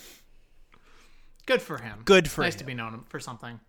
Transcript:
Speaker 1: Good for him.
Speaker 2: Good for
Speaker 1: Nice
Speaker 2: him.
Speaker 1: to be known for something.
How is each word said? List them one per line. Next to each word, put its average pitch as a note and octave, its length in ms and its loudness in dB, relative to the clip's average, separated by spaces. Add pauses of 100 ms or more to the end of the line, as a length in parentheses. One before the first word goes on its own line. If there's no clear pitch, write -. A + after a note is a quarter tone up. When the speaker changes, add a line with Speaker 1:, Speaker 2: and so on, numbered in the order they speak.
(1500)
Speaker 1:
Good C4 160 2
for D3 160 -10
him. A2 260 -12
Speaker 2:
Good F#3 260 8
for - 120 -4
Speaker 1:
Nice E3+ 120 0
Speaker 2:
him. - 60 -14
Speaker 1:
to D3+ 40 -10
be C3 100 -10
known A#2 340 -10
for D3 120 -12
something. A#2+ 480 -14